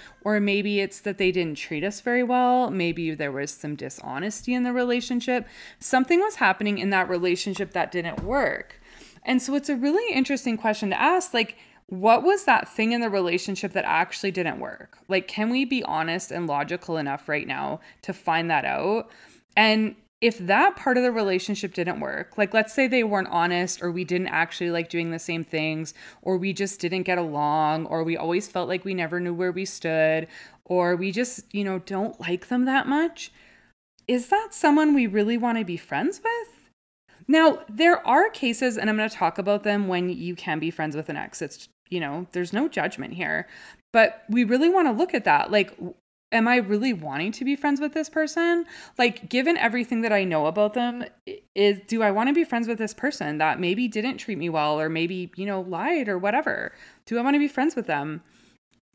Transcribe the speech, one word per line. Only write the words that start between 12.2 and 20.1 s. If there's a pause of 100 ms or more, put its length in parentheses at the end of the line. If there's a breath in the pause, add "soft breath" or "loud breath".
was
that
thing
in
the
relationship
that
actually
didn't
work? (100)
Like,
can
we
be
honest
and
logical
enough
right
now (200 loud breath)
to
find
that
out? (460 loud breath)
And (280)